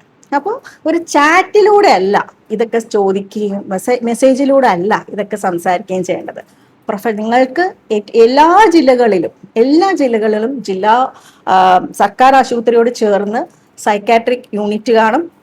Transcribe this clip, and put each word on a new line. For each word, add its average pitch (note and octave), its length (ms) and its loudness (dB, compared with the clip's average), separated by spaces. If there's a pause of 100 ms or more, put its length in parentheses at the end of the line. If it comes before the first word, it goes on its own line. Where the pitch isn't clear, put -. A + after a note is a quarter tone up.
(340)
അപ്പോ G4+ 280 -6 (240)
ഒരു E4 120 0
ചാറ്റിലൂടെ F#4 920 2
അല്ല G3 420 0 (200)
ഇതൊക്കെ A3 280 -4
ചോദിക്കുകയും G3 920 -4
മെസ്സേ-, G3+ 340 -4
മെസ്സേജിലൂടെ C4 640 2
അല്ല F3+ 400 -2
ഇതൊക്കെ G3+ 280 -8
സംസാരിക്കുകയും F#3 680 -4
ചെയ്യേണ്ടത്. - 400 -8 (440)
പ്രൊഫ-, G#3+ 200 -6
നിങ്ങൾക്ക് B3+ 640 -2 (180)
എ-, G#3 240 -6
എല്ലാ D4+ 540 4
ജില്ലകളിലും, B3 600 2 (260)
എല്ലാ D4+ 360 2
ജില്ലകളിലും A3+ 720 -2
ജില്ലാ, G#3+ 440 0 (400)
ആ, F#3 300 4 (200)
സർക്കാർ B3+ 360 2
ആശുപത്രിയോട് A#3 600 0
ചേർന്ന് G#3 520 -2 (340)
സൈക്യാട്രിക് G#3 640 -2 (120)
യൂണിറ്റ് G#3+ 380 -4
കാണും, A3+ 380 0 (120)